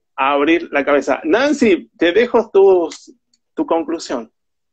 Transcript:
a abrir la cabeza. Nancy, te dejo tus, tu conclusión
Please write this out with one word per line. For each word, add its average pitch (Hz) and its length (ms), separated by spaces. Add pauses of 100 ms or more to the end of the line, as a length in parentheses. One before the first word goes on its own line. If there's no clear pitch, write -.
(160)
a 135 160
abrir 160 400
la 143 120
cabeza. 139 380
Nancy, 220 720
te 170 140
dejo 226 400
tus, 185 640 (400)
tu 160 100
conclusión 160 680 (400)